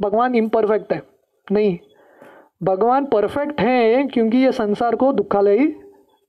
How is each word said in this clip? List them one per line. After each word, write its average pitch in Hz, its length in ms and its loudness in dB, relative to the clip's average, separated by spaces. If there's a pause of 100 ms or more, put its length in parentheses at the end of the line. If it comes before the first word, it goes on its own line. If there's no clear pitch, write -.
भगवान 220 340 0
imperfect 220 580 0
है। 160 100 -4 (500)
नहीं, 202 260 0 (840)
भगवान 220 440 0
perfect 277 540 -2
है 240 440 2
क्योंकि 233 340 0
ये 262 140 2
संसार 226 440 -2
को 269 160 2
दुखालय 202 540 2 (640)